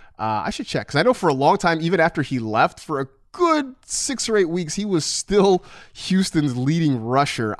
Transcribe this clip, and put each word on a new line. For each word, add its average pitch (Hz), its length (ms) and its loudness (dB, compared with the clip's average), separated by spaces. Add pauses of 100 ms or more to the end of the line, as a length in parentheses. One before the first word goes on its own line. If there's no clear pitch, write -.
(200)
uh, 107 260 -4
I 202 60 -4
should - 160 -10
check, 120 200 -6
'cause - 80 -10
I 151 80 2
know 247 100 4
for 190 140 -2
a 151 60 2
long 143 240 2
time, 165 240 0
even 170 180 0
after 160 220 2
he 131 180 -4
left, 113 400 0
for 143 220 -6
a 135 60 -4 (260)
good 302 500 0
six - 460 -6
or 214 80 2
eight 190 100 2
weeks, 170 280 -4
he 202 100 -4
was 185 180 0
still 196 640 2 (280)
Houston's 165 640 0
leading 139 460 0
rusher. 117 580 0